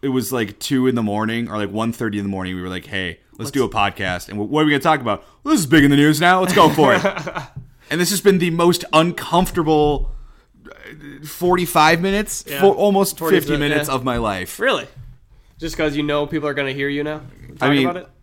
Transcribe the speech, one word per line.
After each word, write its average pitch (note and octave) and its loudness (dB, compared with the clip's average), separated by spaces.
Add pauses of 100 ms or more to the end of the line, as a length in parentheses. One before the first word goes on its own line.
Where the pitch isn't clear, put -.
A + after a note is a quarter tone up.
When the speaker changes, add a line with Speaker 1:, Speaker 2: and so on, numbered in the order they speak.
Speaker 1:
it C#3 -4
was, B2 -2
like, A2 -4
two C3 0
in B2+ 2
the A#2 -2
morning A2 -4
or, G#2 -6
like, G2+ -4
one A2 -4
thirty A2 -4
in G2+ -4
the G2 -4
morning. F#2 -6
We F2+ -8
were F#2 -8
like, F#2 -10
"Hey, F#2 -8 (120)
let's - -20
Speaker 2:
Let's A2+ -10
Speaker 1:
do C3+ 0
a G#2+ -4
podcast." G2 -4
And G#2 -10
wh-, G#2 -6
what D3+ 2
are - 4
we D3+ 2
gonna C#3 0
talk D#3 2
about? A2 -4 (200)
Well, D4 0
this C#4 2
is D#3 -2
big D3 6
in C#3+ 6
the C#3+ 4
news D3 4
now. F3+ 4
Let's F3+ 0
go E3+ 6
for D3 4
it. E3+ 0
Speaker 2:
<laughs> - -6 (500)
Speaker 1:
And E3 -2
this F3 0
has F#3+ -2
been G3 6
the F3 0
most F3 2
uncomfortable, D#3+ 2 (520)
uh, - -20 (560)
forty-five E3+ 2
minutes, G3 -2
Speaker 2:
Yeah. C#3+ -4
Speaker 1:
fo-, G3 6
almost G3 2
Speaker 2:
Forty D#3+ 2
Speaker 1:
fifty D3 0
Speaker 2:
minutes, D3 0
Speaker 1:
minutes D3 0
Speaker 2:
yeah. C#3 -2
Speaker 1:
of B2 -4
my B2 -2
life. G2 -4
Speaker 2:
Really? A3 -2 (720)
Just E3 -8
'cause D3+ -2
you D3 -2
know D3 -2
people D3 -4
are C#3+ -4
gonna C#3 -4
hear C#3+ -4
you C#3+ -4
now D3+ -8
Speaker 1:
I - -20
Speaker 2:
talking C3+ 0
Speaker 1:
mean, C3 2
Speaker 2:
about F3 -4
it? - -20 (140)